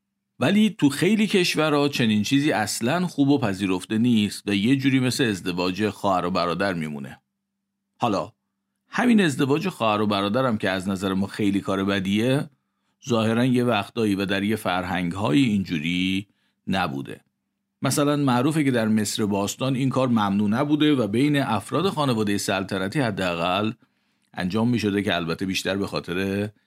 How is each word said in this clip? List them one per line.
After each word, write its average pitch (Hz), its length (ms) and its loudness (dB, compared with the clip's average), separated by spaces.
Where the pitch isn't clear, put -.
ولی 202 360 4
تو 143 120 4
خیلی 202 380 2
کشورها 156 600 2
چنین 110 360 2
چیزی 139 280 2
اصلاً 117 560 0
خوب 139 220 0
و 139 100 4
پذیرفته 98 580 -2
نیست 110 500 2
و 104 60 0
یه 107 220 4
جوری 135 240 2
مثل 127 240 0
ازدواج 92 680 -2
خواهر 90 360 0
و 90 60 -2
برادر 90 420 0
میمونه. 73 480 -10
حالا 101 360 -2
همین 226 320 2
ازدواج 151 480 0
خواهر 107 320 0
و 107 60 0
برادرم 104 500 0
که 104 120 -2
از 92 180 -2
نظر 95 260 -2
ما 95 140 -2
خیلی 98 340 0
کار 95 220 -2
بدیه، 101 680 0
ظاهراً 113 360 2
یه 123 180 2
وقتایی 110 520 0
و 98 100 -2
در 98 180 -2
یه 107 120 0
فرهنگ‌های 92 880 0
اینجوری 92 840 -2
نبوده. 69 540 -4
مثلاً 143 340 0
معروفه 143 480 2
که 135 80 2
در 113 160 2
مصر 107 380 0
باستان 101 500 -2
این 131 140 0
کار 131 180 0
ممنوع 104 420 2
نبوده 147 460 2
و 117 120 0
بین 135 280 2
افراد 135 540 -2
خانوادهٔ 117 480 0
سلطنتی 98 640 -2
حداقل 92 720 0
انجام 107 360 0
می‌شده، 104 320 2
که 92 140 0
البته 85 300 -4
بیشتر 95 320 -2
به 98 100 -2
خاطر 98 640 -4